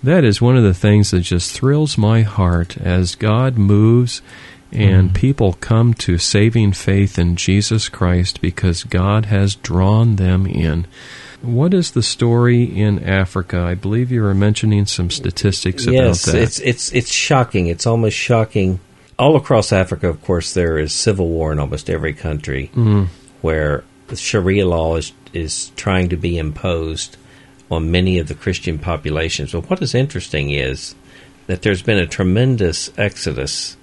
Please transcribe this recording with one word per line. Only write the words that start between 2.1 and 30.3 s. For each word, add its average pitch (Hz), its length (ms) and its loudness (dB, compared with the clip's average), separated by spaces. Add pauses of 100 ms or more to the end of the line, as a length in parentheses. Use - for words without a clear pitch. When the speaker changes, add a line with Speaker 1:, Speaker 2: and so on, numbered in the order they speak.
Speaker 1:
heart 87 580 0
as 90 360 0
God 117 420 0
moves 110 640 4 (500)
and 95 380 4
Speaker 2:
Mm. 92 40 0
Speaker 1:
people 120 400 2
come 117 400 2
to 90 240 -2
saving 107 540 2
faith 98 460 0
in 87 180 2
Jesus 104 520 0
Christ 90 520 -2
because 87 440 -2
God 101 420 0
has 101 300 0
drawn 107 600 2
them 92 300 2
in. 82 400 -2 (560)
What 127 320 0
is 175 180 0
the 120 100 0
story 120 640 2
in 104 380 0
Africa? 95 600 -2
I 87 120 -2
believe 110 380 -2
you 117 100 0
were 101 120 2
mentioning 104 520 2
some 87 240 -2
statistics - 760 -2
about 123 80 2
Speaker 3:
Yes, 123 320 2
Speaker 1:
that. - 100 0
Speaker 3:
it's, - 240 0
it's, - 320 -4
it's 123 200 -2
shocking. 117 540 0
It's 85 200 -4
almost 113 300 0
shocking. 104 600 0 (400)
All 147 180 4
across 117 360 2
Africa, 92 360 0
of 80 140 -6
course, 87 320 -2
there 82 240 0
is 78 140 -4
civil 95 360 0
war 80 240 -2
in 76 60 -2
almost 73 320 -6
every 80 220 -4
country 73 640 -6
Speaker 1:
Mm. 104 320 2 (320)
Speaker 3:
where 76 440 -2 (240)
the 117 80 -10
Sharia 95 520 0
law 82 280 0
is, - 160 -6 (200)
is - 440 -8
trying 92 340 -2
to 87 60 -4
be 87 220 -4
imposed 80 800 -6 (540)
on 80 200 -2
many 90 280 2
of 80 100 -4
the 80 60 -8
Christian 85 440 -6
populations. 78 760 -6
But 85 180 -6
what 185 120 -4
is 143 120 -6
interesting 87 560 -4